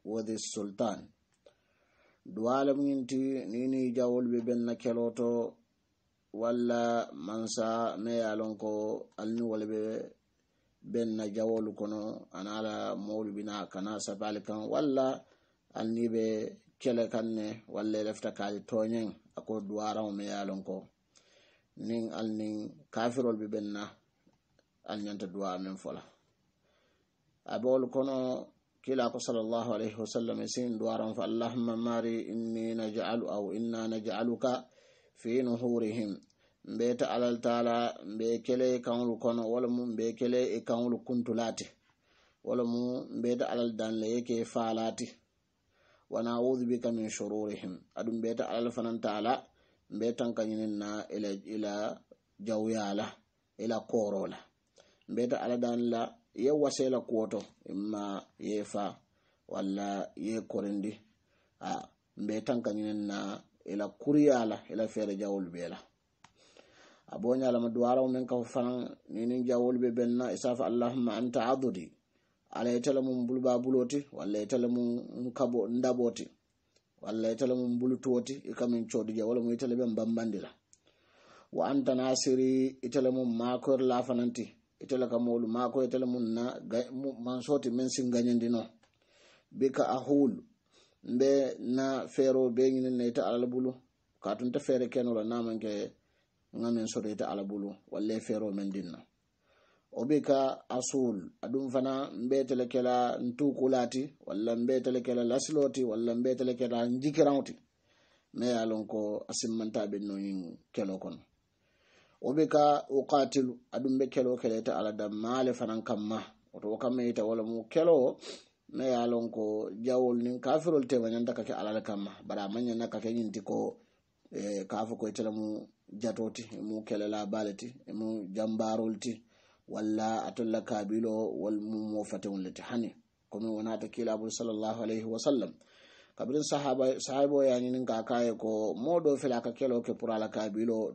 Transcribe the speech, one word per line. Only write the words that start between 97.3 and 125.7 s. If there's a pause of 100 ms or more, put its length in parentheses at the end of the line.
alal
bulu, (200)
walla
fero
men
dinna. (920)
"O
bika
asul," (120)
adum
fana
mbe
tele
kela
ntukulati, (240)
walla
mbe
tele
kela
lasiloti,
walla
mbe
tele
kela
njikiranti. (800)
Me
ye
a
lon
ko
a
simmanta
be
no
ñin (160)
kelo
kono. (1040)
"O
bika
uqatilu," (140)
adum
be
kelo
kele
ita
ala
dammale
fanan
kamma. (300)
Woto
wo
kamma
ita
wala
mu
kelo, (540)
me
ye
a
lon
ko (120)
jawol
nin
kafirol
tema
ñanta
ka
ke
ala
le
kamma. (140)
Bara
a
maŋ
ñanna
ka
ke
ñinti
ko, (520)
eh,
ka
fo
ko
itele
mu (260)